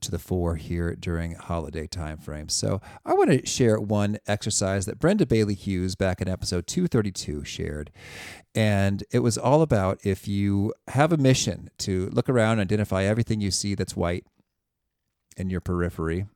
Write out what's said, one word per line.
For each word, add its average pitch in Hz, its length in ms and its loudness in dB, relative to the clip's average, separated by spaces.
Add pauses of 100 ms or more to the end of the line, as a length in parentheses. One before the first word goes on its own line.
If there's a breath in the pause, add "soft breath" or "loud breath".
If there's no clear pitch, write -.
to - 80 -8
the 87 100 -4
fore 85 360 0
here 85 400 -4
during 85 380 -4
holiday 80 520 -6
time 78 320 -8
frames. 76 360 -8
So 101 280 -2 (240 loud breath)
I - 80 0
wanna 302 320 4
share 113 320 4
one 104 480 0
exercise 101 600 -2
that - 140 -8
Brenda 185 260 2
Bailey 110 280 2
Hughes 92 420 -2
back 92 260 0
in 92 80 -2
episode 90 360 -4
two 180 220 -2
thirty-two 92 560 -2
shared. 78 480 -8 (640 loud breath)
And 101 560 2
it 120 80 4
was 120 180 2
all 135 240 4
about 101 420 2
if 98 260 -2
you 101 440 2 (140)
have 151 240 2
a 160 60 4
mission 131 520 2 (100)
to 95 320 -2
look - 180 0
around 113 240 4
and 110 80 2
identify 98 420 0
everything 110 380 0
you 98 100 0
see 101 240 -2
that's 95 220 -4
white 90 280 -2 (1080)
in 95 140 -4
your 92 120 -2
periphery, 87 640 -2 (100)